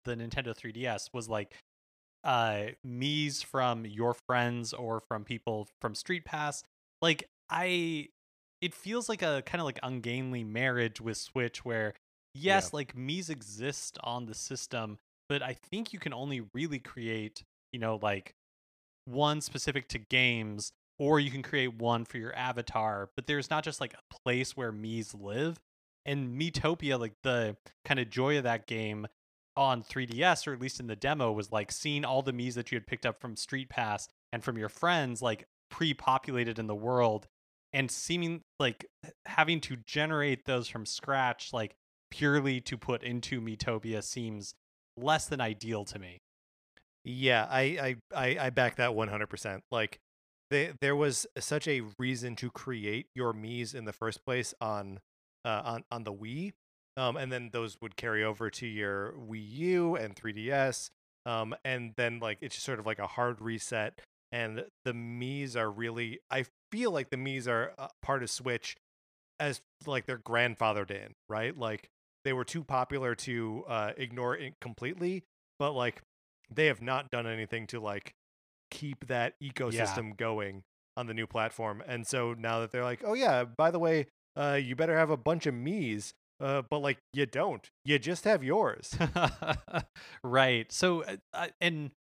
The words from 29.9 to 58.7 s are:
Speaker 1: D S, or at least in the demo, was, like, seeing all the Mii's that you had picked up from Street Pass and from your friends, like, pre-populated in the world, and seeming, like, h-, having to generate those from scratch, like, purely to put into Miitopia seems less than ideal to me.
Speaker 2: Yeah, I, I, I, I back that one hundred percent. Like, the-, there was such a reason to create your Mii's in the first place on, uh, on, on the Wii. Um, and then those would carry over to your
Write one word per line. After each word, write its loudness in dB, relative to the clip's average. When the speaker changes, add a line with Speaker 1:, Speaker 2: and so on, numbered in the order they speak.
Speaker 1:
D -2
S, 6
or -4
at -6
least -4
in -6
the -4
demo, 2
was, -2
like, 0
seeing -2
all 4
the 0
Mii's -2
that -4
you 0
had -4
picked -6
up 0
from -8
Street -6
Pass -2
and -4
from 0
your -2
friends, 2
like, 0
pre-populated 2
in -2
the -2
world, 4
and 2
seeming, -2
like, 0
h-, -16
having 4
to -6
generate 0
those 0
from -8
scratch, 0
like, -4
purely 4
to -6
put -2
into -2
Miitopia -2
seems -8
less 4
than -2
ideal -2
to -10
me. -14
Speaker 2:
Yeah, 6
I, 4
I, 2
I, 2
I 2
back 4
that 4
one 2
hundred -2
percent. -6
Like, 0
the-, 2
there 4
was 2
such -2
a 2
reason -2
to -4
create -4
your 0
Mii's -6
in -8
the -6
first -6
place -2
on, -4
uh, 0
on, -6
on -6
the -6
Wii. -8
Um, 2
and -4
then -4
those -4
would -10
carry 2
over -2
to -8
your -2